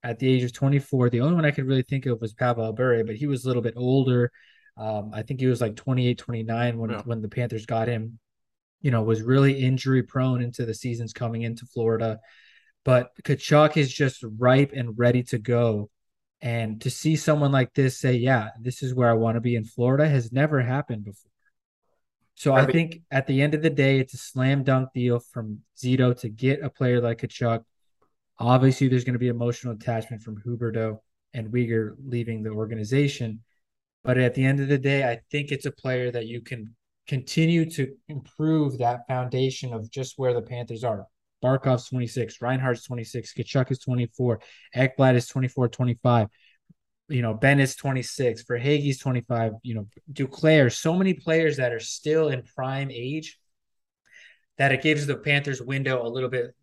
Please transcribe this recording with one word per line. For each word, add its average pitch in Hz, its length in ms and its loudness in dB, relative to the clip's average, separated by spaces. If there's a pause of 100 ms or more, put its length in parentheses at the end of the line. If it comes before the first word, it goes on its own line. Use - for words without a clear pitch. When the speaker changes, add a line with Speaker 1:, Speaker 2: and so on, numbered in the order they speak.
Speaker 1:
at 120 160 -6
the 131 100 2
age 127 160 4
of 120 80 -4
twenty-four. 135 560 2
The 117 140 2
only 165 140 2
one 156 100 2
I 143 60 2
could 135 120 -4
really 131 200 0
think 135 200 -4
of 120 160 -2
was 110 140 -8
Pavel 113 400 -2
Bure, 120 280 2
but 107 140 -4
he 147 100 -4
was 127 200 -2
a - 20 -2
little 120 140 0
bit 113 160 -4
older. 127 520 2 (460)
Um, 107 380 -8
I 107 80 -6
think 123 180 -8
he 127 60 2
was, 123 160 2
like, 110 120 -2
twenty-eight, 123 440 0
twenty-nine 117 580 -4
when, 113 140 -4
Speaker 2:
Yeah. 107 160 -6
Speaker 1:
when 113 160 -4
the 107 80 -8
Panthers 113 340 -6
got 113 240 -2
him, 117 300 -6 (640)
you 143 80 2
know, 113 120 2
was 110 200 2
really 135 360 4
injury 131 440 2
prone 127 400 -2
into 120 240 -6
the 113 80 -6
seasons 117 400 -8
coming 117 260 -4
into 117 240 -6
Florida. 113 560 -2 (640)
But 127 260 4 (120)
Tkachuk 147 540 4
is 139 160 2
just 131 320 -2 (140)
ripe 131 360 4
and 120 220 -6
ready 120 280 4
to 123 140 -4
go. 113 520 0 (500)
And 113 420 -4
to 127 80 -2
see 160 260 0
someone 147 360 2
like 131 220 2
this 131 240 0
say, 127 160 2
"Yeah, 123 440 2
this 123 240 -8
is 127 120 -6
where 123 160 4
I 117 40 4
wanna 113 280 0
be 120 140 0
in 110 80 -2
Florida," 131 440 2
has 123 240 0
never 143 300 2
happened 123 420 -4
before. - 260 -18 (1080)
So 139 180 2
I 131 60 8
Speaker 3:
Perfect. 135 120 4
Speaker 1:
think 165 380 0
at 135 160 0
the 139 160 2
end 147 120 2
of 151 80 -2
the 160 60 4
day, 135 300 4
it's 131 160 -2
a - 20 -14
slam 131 460 0
dunk 131 320 2
deal 120 240 0
from 110 400 -10 (180)
Zito 127 440 2
to 117 100 -8
get 127 320 -2
a 139 80 -6
player 123 300 2
like 117 180 -2
Tkachuk. 113 460 -2 (760)
Obviously, 131 500 4
there's 123 160 2
gonna 123 140 -2
be 123 100 0
emotional 120 460 -4
attachment 110 480 -6
from 107 180 -12
Huberdeau 113 600 -4 (340)
and 110 180 -8
Weegar 113 420 0 (120)
leaving 117 360 -4
the 110 80 -6
organization. 113 920 -2 (600)
But 127 140 2
at 127 180 2
the 131 100 2
end 139 160 2
of 139 80 -2
the 143 100 2
day, 139 320 0
I 117 100 -6 (100)
think 147 200 -6
it's 135 160 -6
a 139 60 -4
player 127 400 -4
that 117 140 -6
you 117 140 -10
can 113 340 -14 (320)
continue 160 640 0
to 131 240 -4 (120)
improve 151 720 -2
that 120 300 -2
foundation 127 640 -4
of 110 160 -10
just 135 260 -10
where 127 160 0
the 120 80 0
Panthers 120 440 -10
are. 101 220 -4 (340)
Barkov's 127 480 0
twenty-six, 120 540 -6
Reinhart's 127 400 -2
twenty-six, 120 500 -10
Tkachuk - 380 -2
is 131 80 -2
twenty-four, 123 640 -2 (340)
Ekblad 131 400 4
is 120 140 0
twenty-four, 127 400 -2
twenty-five. 120 580 2 (840)
You 127 140 -2
know, 113 100 0
Bennett's 135 440 2
twenty-six, 127 640 -4
Verhaeghe's 139 560 0
twenty-five, 117 540 -2 (100)
you 117 140 -8
know, 107 100 -8 (260)
Duclair, 139 600 4
so 165 220 -2
many 190 200 2
players 160 440 0
that 123 140 0
are 113 60 -6
still 151 500 -2
in 131 140 -4
prime 135 480 -8
age 139 480 -10 (1160)
that 139 160 2
it 131 100 -2
gives 151 240 2
the 139 100 -2
Panthers 143 460 -2
window 131 420 -4
a 117 40 -4
little 127 200 -4
bit 120 340 -6